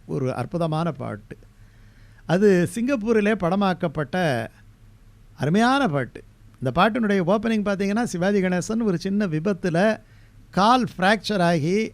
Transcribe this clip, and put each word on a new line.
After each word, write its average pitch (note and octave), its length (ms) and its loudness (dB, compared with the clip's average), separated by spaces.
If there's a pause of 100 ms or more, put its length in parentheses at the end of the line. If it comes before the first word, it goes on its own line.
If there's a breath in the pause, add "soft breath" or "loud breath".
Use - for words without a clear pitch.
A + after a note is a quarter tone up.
ஒரு C3+ 280 -4
அற்புதமான D#3+ 580 -4
பாட்டு. A#2 440 -12 (880 soft breath)
அது F3+ 480 4
சிங்கப்பூரிலே A3+ 600 0
படமாக்கப்பட்ட E3+ 1120 -2 (880 soft breath)
அருமையான A#3 520 2
பாட்டு. C#3+ 340 -4 (400)
இந்த C3+ 200 0
பாட்டினுடைய G#3+ 440 2
ஓப்பனிங் G#3+ 380 0
பார்த்தீங்கன்னா, G3+ 380 -2
சிவாஜி G3 400 0
கணேசன் F#3 400 -2
ஒரு F#3+ 160 0
சின்ன G3 280 -2
விபத்துல F3 720 0 (500 soft breath)
கால் A3+ 360 2 (120)
ஃப்ராக்சர் G3 440 0
ஆகி, F3 520 0